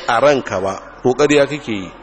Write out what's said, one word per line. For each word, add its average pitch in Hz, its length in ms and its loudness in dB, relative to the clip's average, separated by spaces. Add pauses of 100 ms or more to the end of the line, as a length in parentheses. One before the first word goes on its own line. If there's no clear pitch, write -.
a 117 120 2
ranka 123 400 2
ba, 95 140 -4 (280)
to 127 120 2
ƙarya 147 340 4
kake 143 240 -10
yi, 92 180 -8 (120)